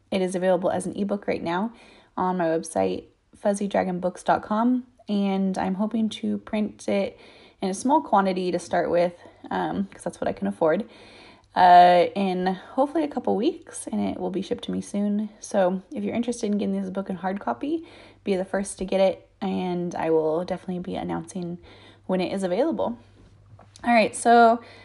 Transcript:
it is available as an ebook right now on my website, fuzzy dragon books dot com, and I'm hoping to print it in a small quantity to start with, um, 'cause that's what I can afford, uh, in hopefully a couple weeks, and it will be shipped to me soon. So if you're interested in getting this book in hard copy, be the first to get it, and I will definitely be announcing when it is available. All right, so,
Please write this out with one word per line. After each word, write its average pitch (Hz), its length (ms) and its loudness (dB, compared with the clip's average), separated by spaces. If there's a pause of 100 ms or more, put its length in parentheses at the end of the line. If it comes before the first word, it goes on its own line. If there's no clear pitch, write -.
(120)
it 190 100 -2
is 185 140 -2
available 180 340 2
as 180 160 -4
an 180 100 -8
ebook 202 320 -4
right - 140 -4
now 185 320 -4 (420)
on 185 220 0
my 175 80 0
website, 165 600 -2 (300)
fuzzy 202 320 -2
dragon 185 320 -2
books 180 220 -6
dot - 220 0
com, 247 420 0 (240)
and 196 480 0
I'm 185 180 -2
hoping 220 340 -2
to 208 300 -6
print - 500 -6
it 101 280 -2 (440)
in 196 80 -2
a 185 40 -4
small 277 280 2
quantity 190 500 2
to 170 80 -2
start 170 320 -2
with, 175 260 2 (320)
um, 185 360 -4
'cause - 180 -20
that's - 160 -8
what - 80 -2
I - 60 -2
can - 140 -6
afford, 175 360 0 (720)
uh, 180 580 10
in 185 340 0
hopefully 285 580 -2
a - 20 -4
couple - 300 -2
weeks, - 500 -4
and 208 140 -4
it 196 180 -4
will 180 120 -4
be 190 100 -4
shipped - 240 -6
to 190 60 -8
me 185 100 -4
soon. 208 480 -4 (100)
So 185 420 0 (100)
if 214 120 -8
you're 202 100 -4
interested 233 380 -4
in 208 60 0
getting 196 240 -2
this 190 80 -6
book 196 200 -6
in 190 60 -6
hard 190 240 -4
copy, 285 460 -6 (400)
be 202 100 0
the 185 80 -2
first 196 360 -6
to 190 60 -6
get 190 140 -2
it, 190 300 2 (100)
and 180 560 -4
I 160 140 -4
will 160 340 2
definitely 180 360 -6
be 180 160 -8
announcing 175 640 -6 (480)
when 185 140 0
it 185 140 -2
is 196 100 -4
available. 226 540 0 (880)
All 240 80 4
right, 214 200 4
so, 233 460 6 (240)